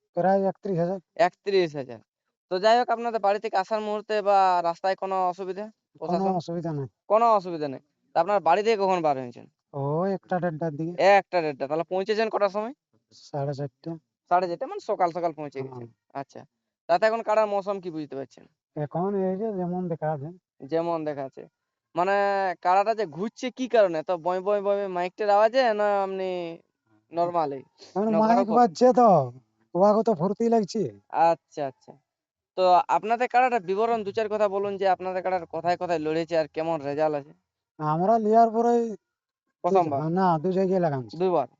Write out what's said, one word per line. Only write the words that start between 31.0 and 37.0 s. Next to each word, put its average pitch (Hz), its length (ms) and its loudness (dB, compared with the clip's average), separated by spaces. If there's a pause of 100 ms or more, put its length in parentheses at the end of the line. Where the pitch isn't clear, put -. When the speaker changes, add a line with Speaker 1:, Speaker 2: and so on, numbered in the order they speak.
Speaker 2:
আচ্ছা, 165 440 0
আচ্ছা। - 240 -14 (640)
তো 185 60 2 (240)
আপনাদের 214 400 0
কাড়াটার 240 360 2
বিবরণ 220 400 0
দু 196 80 -6
চার 220 180 -2
কথা 214 180 0
বলুন, 202 300 -4
যে 190 100 -4
আপনাদের 185 360 -2
কাড়ার 185 240 -2
কোথায় 165 300 -2
কোথায় 170 220 -2
লড়েছে 160 380 -2
আর 156 100 0
কেমন 160 340 -4
রেজাল্ট 147 340 -2